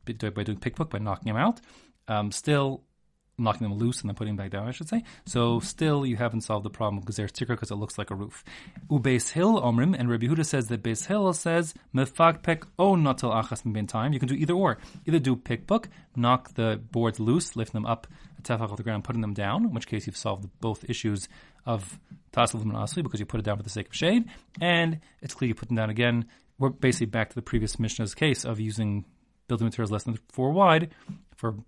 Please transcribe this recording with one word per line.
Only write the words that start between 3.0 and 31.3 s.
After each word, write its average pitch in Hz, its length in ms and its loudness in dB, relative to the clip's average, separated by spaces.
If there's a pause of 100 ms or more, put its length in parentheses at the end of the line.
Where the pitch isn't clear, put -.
knocking 110 300 0
them 101 80 -4
loose 117 240 0
and 104 80 -6
then 98 60 -4
putting 104 200 -4
them 98 80 -6
back 98 80 -8
down, 101 160 -6
I 123 40 -6
should 151 180 -10
say. 226 160 0 (220)
So 117 340 2
still, 147 460 0
you 120 100 0
haven't 113 240 0
solved 104 240 -2
the 107 60 -4
problem 104 260 -2
of 98 80 -8
Gezeres 101 280 -4
Tikra 123 260 -2
'cause 110 120 -8
it 104 40 -4
looks 104 240 -6
like 101 120 -6
a 104 40 -4
roof. 101 280 -10 (460)
Ubeis 127 440 2
Hill 196 280 4
Omrim, 123 380 4
and 120 100 0
Rabbi 120 180 0
Yehuda 156 200 2
says 127 220 0
that 113 140 -2
Beis 113 220 -4
Hill 196 300 2
says, 165 400 0 (200)
Mefakpek 160 720 2 (120)
o 190 160 6
Notel 135 400 2
Achas 110 300 -2
Mibin 107 240 -2
Time. 123 260 0
You 123 60 -2
can 127 80 0
do 135 60 0
either 156 200 2
or. 175 240 2 (260)
Either 160 140 4
do 127 180 4
pikpuk, - 520 -2 (260)
knock 123 400 2
the 110 260 0 (120)
boards 117 280 0
loose, 120 360 2
lift 113 180 -4
them 110 100 -4
up 113 220 -4 (320)
a - 40 -20
tefach 110 280 -2
off 104 80 -8
the 107 40 -8
ground, 107 220 -4
putting 117 160 -2
them 104 140 -2
down, 107 300 0
in 180 100 0
which 113 120 -4
case 110 200 -4
you've - 100 -8
solved 98 320 -4 (120)
both 110 280 -4
issues 104 400 -2 (380)
of 107 340 -4 (320)
Tas 117 220 4
and 107 180 -4
Asli 110 300 -4
because 113 180 -4
you 101 60 -4
put 113 140 -4
it - 20 -6
down 104 160 -2
for 101 60 -10
the - 40 -10
sake - 200 -8
of - 60 -18
shade, 220 360 2 (320)
and 170 360 2 (220)
it's - 140 -10
clear 127 140 0
you 110 60 0
put - 140 -10
them 120 80 0
down 110 140 0
again. 117 360 2 (320)
We're 135 120 2
basically 123 360 2
back 110 240 0
to - 40 -20
the 120 80 -6
previous 107 360 -2
Mishnah's 110 360 -2
case 143 320 2
of 110 140 -2
using 104 440 -2 (420)
building 113 200 0
materials 113 240 -2
less 107 140 -2
than 113 120 -2 (120)
four 131 240 0
wide 170 420 6 (400)